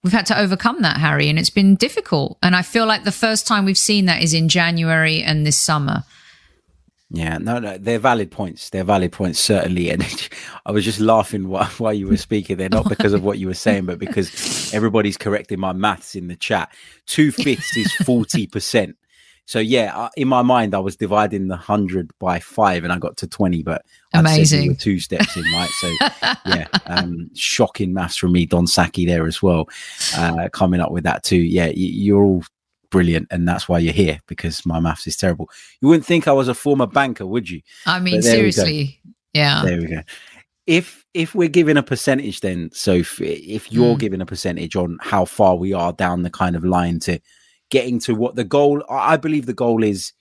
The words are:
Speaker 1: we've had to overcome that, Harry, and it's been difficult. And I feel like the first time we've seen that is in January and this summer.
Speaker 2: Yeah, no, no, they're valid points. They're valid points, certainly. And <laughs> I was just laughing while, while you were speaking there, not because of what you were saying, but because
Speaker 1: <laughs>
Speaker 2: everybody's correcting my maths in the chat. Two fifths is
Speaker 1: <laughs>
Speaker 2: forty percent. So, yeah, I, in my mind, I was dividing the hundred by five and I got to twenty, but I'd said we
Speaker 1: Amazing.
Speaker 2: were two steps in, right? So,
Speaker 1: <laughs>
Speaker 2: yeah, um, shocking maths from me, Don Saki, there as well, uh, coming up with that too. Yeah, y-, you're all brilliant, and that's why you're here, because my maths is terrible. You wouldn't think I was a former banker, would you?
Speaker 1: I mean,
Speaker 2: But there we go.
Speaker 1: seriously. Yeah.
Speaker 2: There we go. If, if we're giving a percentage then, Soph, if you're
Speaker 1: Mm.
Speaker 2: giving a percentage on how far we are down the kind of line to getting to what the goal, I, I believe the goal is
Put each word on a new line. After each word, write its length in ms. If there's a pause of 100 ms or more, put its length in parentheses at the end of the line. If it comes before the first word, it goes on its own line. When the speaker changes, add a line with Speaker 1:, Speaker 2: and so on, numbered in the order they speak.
Speaker 1:
we've 100
had 140
to 120
overcome 440
that, 140
Harry, 320
and 80
it's 120
been 260
difficult. 680
And 140
I 60
feel 240
like 180
the 80
first 340
time 200
we've 120
seen 280
that 160
is 120
in 140
January 760
and 240
this 140
summer. 440 (1040)
Speaker 2:
Yeah, 280
no, 220
no, 180
they're 220
valid 320
points. 380
They're 160
valid 260
points, 280
certainly. 500
And 140 (440)
<laughs> 180
I 60
was 140
just 140
laughing 500
while, 160 (120)
while 160
you 140
were 100
speaking 400
there, 120
not 200
because 240
of 100
what 140
you 100
were 60
saying, 320
but 140
because 760
Speaker 1:
<laughs> 0
Speaker 2:
everybody's 440
correcting 420
my 140
maths 420
in 120
the 100
chat. 360 (320)
Two 280
fifths 420
is 180
Speaker 1:
<laughs> 120
Speaker 2:
forty 420
percent. 480 (500)
So, 140
yeah, 380
I, 200
in 100
my 140
mind, 340
I 40
was 180
dividing 500
the 80
hundred 640
by 220
five 420
and 80
I 80
got 180
to 100
twenty, 360
but 220 (280)
I'd 40
said 80
we 100
Speaker 1:
Amazing. 320
Speaker 2:
were 80
two 240
steps 380
in, 60 (100)
right? 160
So, 180
Speaker 1:
<laughs> 600
Speaker 2:
yeah, 200 (200)
um, 460
shocking 600
maths 240
from 160
me, 120
Don 220
Saki, 380
there 200
as 160
well, 280 (480)
uh, 340
coming 300
up 100
with 140
that 180
too. 140
Yeah, 300
y-, 100
you're 480
all 180 (460)
brilliant, 420
and 160
that's 220
why 100
you're 140
here, 340
because 380
my 160
maths 260
is 80
terrible. 340 (320)
You 60
wouldn't 180
think 220
I 60
was 160
a 40
former 340
banker, 380
would 240
you? 120 (240)
Speaker 1:
I 160
mean, 160
Speaker 2:
But 80
there 180
we 80
go. 0
Speaker 1:
seriously. 500 (320)
Yeah. 300
Speaker 2:
There 140
we 100
go. 140 (640)
If, 480
if 220
we're 120
giving 300
a 60
percentage 580
then, 320
Soph, 480
if 500
you're 240
Speaker 1:
Mm. 40
Speaker 2:
giving 220
a 40
percentage 500
on 260
how 220
far 320
we 160
are 220
down 300
the 60
kind 280
of 80
line 360
to 180 (500)
getting 300
to 160
what 200
the 100
goal, 440
I, 260
I 20
believe 300
the 60
goal 300
is 380